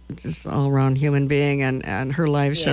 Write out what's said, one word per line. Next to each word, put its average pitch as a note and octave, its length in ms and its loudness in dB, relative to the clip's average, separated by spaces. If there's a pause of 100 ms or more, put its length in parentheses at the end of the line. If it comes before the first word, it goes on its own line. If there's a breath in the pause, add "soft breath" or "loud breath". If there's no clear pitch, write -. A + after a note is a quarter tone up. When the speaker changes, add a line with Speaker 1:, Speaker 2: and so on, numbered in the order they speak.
(160)
Speaker 1:
just - 300 -8
all-around C3+ 520 2
human C#3 300 2
being, C#3+ 340 2
and, C3 220 -2
and B2+ 300 -4
her E3 140 0
live C#3+ 280 2
Speaker 2:
Yeah. D#3+ 160 -4